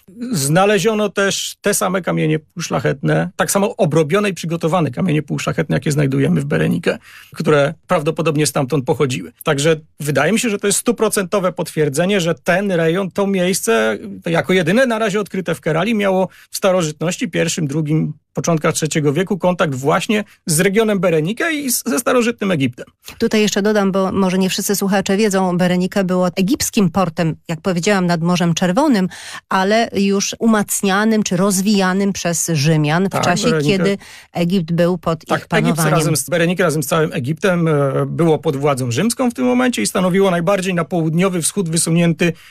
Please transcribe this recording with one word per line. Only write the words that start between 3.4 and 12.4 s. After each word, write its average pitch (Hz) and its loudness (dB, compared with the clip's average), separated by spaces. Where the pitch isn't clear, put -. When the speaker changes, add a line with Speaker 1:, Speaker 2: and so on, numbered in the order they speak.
Speaker 1:
samo 202 0
obrobione 165 2
i 190 -4
przygotowane 165 -2
kamienie 151 0
półszlachetne, 151 -4
jakie 156 -2
znajdujemy 143 2
w 143 -4
Berenice, 170 0
które 151 2
prawdopodobnie 156 0
stamtąd 139 0
pochodziły. 131 -2
Także 156 2
wydaje 147 0
mi 220 2
się, 247 -2
że 202 -2
to 208 -2
jest 202 0
stuprocentowe 202 0
potwierdzenie, 165 0
że 165 -2
ten 190 0